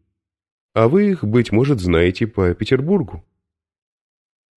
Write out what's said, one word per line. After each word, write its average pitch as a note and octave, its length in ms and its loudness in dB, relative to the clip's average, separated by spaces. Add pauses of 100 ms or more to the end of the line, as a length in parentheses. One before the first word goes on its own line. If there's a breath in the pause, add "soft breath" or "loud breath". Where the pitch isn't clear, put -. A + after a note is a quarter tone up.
(720)
а A2+ 160 2
вы G3+ 220 2
их, F3 140 -4
быть A2+ 260 0
может, B2 300 0
знаете F2+ 480 0
по F2+ 260 -2
Петербургу». C3+ 680 -2 (1300)